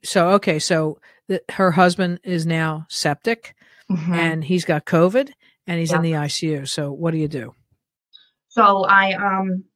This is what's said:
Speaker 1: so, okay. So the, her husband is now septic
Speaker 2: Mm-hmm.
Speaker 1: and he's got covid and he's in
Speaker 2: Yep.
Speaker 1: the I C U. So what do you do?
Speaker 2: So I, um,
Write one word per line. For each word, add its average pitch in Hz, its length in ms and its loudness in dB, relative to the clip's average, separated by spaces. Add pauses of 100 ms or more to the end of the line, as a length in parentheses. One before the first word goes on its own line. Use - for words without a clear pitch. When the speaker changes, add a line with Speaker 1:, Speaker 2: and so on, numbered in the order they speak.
Speaker 1:
so, 180 260 0
okay. 196 300 2
So 156 400 -2 (260)
the, 190 240 -4
her 185 220 2
husband 180 500 2
is 170 240 -4
now 160 420 -4
septic - 680 -4 (360)
Speaker 2:
Mm-hmm. 175 220 -2
Speaker 1:
and 165 320 0
he's 175 220 0
got 151 180 0
covid 190 460 2 (360)
and 170 140 -4
he's 165 120 -2
in 170 120 0
Speaker 2:
Yep. 165 80 0
Speaker 1:
the 156 40 0
I 147 100 -2
C 160 260 -4
U. 139 140 -6
So 143 260 -6
what 165 200 -4
do 160 40 -4
you 156 100 -2
do? 139 280 -10 (920)
Speaker 2:
So 202 360 4
I, 196 300 4
um, 190 500 -2 (100)